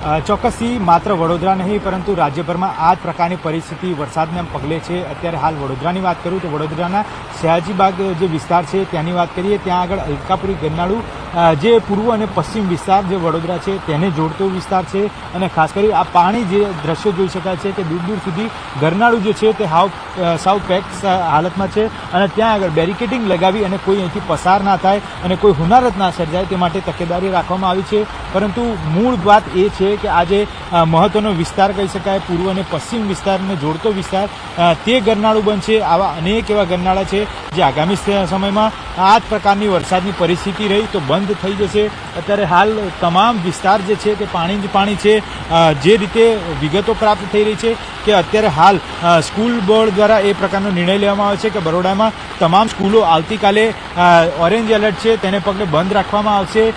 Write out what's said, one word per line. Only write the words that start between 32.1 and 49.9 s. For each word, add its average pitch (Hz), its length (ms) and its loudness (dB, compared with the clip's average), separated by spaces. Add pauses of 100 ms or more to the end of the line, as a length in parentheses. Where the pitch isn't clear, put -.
પૂર્વ 185 320 -2
અને 190 200 -2
પશ્ચિમ 208 380 -4
વિસ્તારને 190 480 -2
જોડતો 156 340 -2
વિસ્તાર, 190 380 -2 (300)
અ, 170 140 4
તે 226 280 2
ગરનાળું 214 440 2
બંધ 208 160 0
છે. 220 200 2
આવા 170 260 2
અનેક 175 440 -2
એવા 208 140 2
ગરનાળા 185 400 0
છે 196 200 -2
જે - 380 -4
આગામી 151 320 2
સ-, 196 360 -2
સમયમાં 196 420 0 (300)
આ 202 160 6
જ - 100 0
પ્રકારની 208 400 0
વરસાદની 185 500 0
પરિસ્થિતિ 180 500 0
રહી 202 140 2 (100)
તો 190 140 0
બંધ 180 200 0 (160)
થઈ 190 100 -2
જશે. 202 340 0
અત્યારે 202 580 -4
હાલ 196 340 2 (220)
તમામ 196 440 2
વિસ્તાર 190 360 0
જે 196 140 0
છે 208 240 -2
તે 208 140 -6
પાણી 180 240 -2
જ 196 160 -4
પાણી 202 220 2
છે. 208 240 4 (320)
અ, 165 220 6
જે 151 240 4
રીતે 220 420 2 (220)
વિગતો 190 340 0
પ્રાપ્ત 208 380 0
થઈ 208 120 4
રહી 214 100 0
છે 226 200 -2 (300)
કે 214 80 4
અત્યારે 208 340 2
હાલ, 170 340 6 (220)
અ, 170 180 4
સ્કૂલ 233 400 -2
બોર્ડ 214 300 4